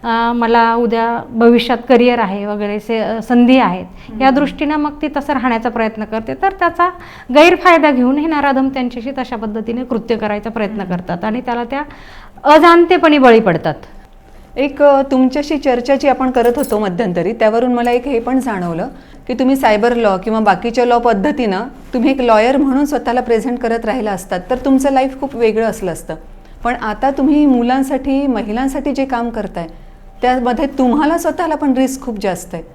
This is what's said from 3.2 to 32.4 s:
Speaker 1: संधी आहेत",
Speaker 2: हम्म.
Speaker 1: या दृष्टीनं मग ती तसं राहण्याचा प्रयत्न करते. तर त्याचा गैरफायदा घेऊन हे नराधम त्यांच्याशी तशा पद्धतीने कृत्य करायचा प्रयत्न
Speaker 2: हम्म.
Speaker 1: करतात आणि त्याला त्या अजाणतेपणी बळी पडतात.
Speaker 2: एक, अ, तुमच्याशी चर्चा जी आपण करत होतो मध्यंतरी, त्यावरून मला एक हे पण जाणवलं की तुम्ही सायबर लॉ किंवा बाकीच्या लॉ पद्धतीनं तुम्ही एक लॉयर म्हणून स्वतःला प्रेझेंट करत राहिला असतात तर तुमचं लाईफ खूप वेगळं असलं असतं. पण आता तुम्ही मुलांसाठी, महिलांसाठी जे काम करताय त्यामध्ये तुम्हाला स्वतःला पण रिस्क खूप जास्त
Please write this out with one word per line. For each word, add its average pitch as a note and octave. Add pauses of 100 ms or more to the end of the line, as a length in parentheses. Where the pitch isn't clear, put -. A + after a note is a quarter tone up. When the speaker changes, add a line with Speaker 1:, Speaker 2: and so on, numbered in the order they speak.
Speaker 1:
संधी A#3+
आहेत", F#3 (240)
Speaker 2:
हम्म. A3
Speaker 1:
या C4
दृष्टीनं C#4+
मग D4 (120)
ती D4+
तसं C#4+
राहण्याचा A#3+
प्रयत्न A3
करते. A3
तर F#4+
त्याचा F4 (440)
गैरफायदा E4+
घेऊन B3+
हे D4+
नराधम C#4
त्यांच्याशी B3
तशा B3
पद्धतीने A3
कृत्य A3+
करायचा G#3
प्रयत्न G#3+
Speaker 2:
हम्म. F3+
Speaker 1:
करतात F3
आणि A3
त्याला A#3+
त्या C#4 (640)
अजाणतेपणी E4
बळी A#3+
पडतात. E3+ (840)
Speaker 2:
एक, C#4+
अ, C#4
तुमच्याशी C#4
चर्चा C4
जी C#4
आपण C4
करत A#3+
होतो A#3
मध्यंतरी, F#3
त्यावरून A3+
मला A#3+
एक B3
हे A#3+
पण B3
जाणवलं F#3+ (380)
की B3
तुम्ही C4
सायबर A#3
लॉ G#3+
किंवा A3
बाकीच्या A3+
लॉ A#3+
पद्धतीनं G3+ (320)
तुम्ही C4
एक C4+
लॉयर A#3
म्हणून C4+
स्वतःला B3
प्रेझेंट A#3+
करत A3+
राहिला G#3+
असतात F3+ (100)
तर B3+
तुमचं C4+
लाईफ C4+
खूप C4+
वेगळं A3+
असलं G3
असतं. D#3+ (500)
पण A#3
आता A3
तुम्ही D4
मुलांसाठी, C4+
महिलांसाठी C4
जे C4+
काम A#3
करताय G#3 (560)
त्यामध्ये B3
तुम्हाला C#4
स्वतःला D#4+
पण D4
रिस्क C4
खूप A3
जास्त F3